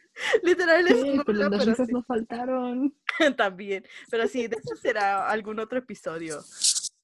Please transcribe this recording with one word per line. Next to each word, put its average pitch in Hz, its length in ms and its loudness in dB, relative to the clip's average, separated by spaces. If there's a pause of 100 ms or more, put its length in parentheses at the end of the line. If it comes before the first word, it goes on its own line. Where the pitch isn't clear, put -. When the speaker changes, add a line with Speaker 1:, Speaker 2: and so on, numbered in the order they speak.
(440)
Speaker 1:
Literal 349 420 4
es 254 140 8
Speaker 2:
Sí, 277 120 0
Speaker 1:
nula, 269 120 2
Speaker 2:
pero 208 160 0
las 196 100 2
Speaker 1:
pero 208 220 2
Speaker 2:
risas 240 160 2
Speaker 1:
sí. 240 60 -4
Speaker 2:
no 247 100 -2
faltaron. 247 920 -2 (140)
Speaker 1:
<laughs> 302 300 2
También, 196 480 -4 (260)
pero 226 160 0
sí, 240 200 -4
de 220 100 -6
eso - 180 -10
será 202 540 -2
algún 214 300 -4
otro 220 200 -4
episodio 165 600 -8 (640)